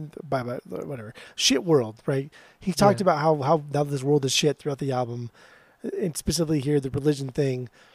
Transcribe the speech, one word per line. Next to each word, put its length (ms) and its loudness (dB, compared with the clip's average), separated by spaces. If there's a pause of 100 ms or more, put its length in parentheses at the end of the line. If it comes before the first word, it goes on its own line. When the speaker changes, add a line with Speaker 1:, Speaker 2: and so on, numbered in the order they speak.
(240)
Speaker 1:
by, 180 -2
by 240 -6
whatever. 480 -10 (220)
Shit 280 2
world, 420 2
right? 240 -2 (280)
He 140 -4
talked 280 4
Speaker 2:
Yeah. 40 -2
Speaker 1:
about 160 4
how, 200 4
how, 220 2 (100)
how 120 2
this 180 -4
world 220 4
is 80 0
shit 260 2
throughout 200 -6
the 140 -4
album, 380 -4 (680)
and 160 -4
specifically 440 0
here, 200 2
the 100 -4
religion 380 0
thing. 400 -2 (260)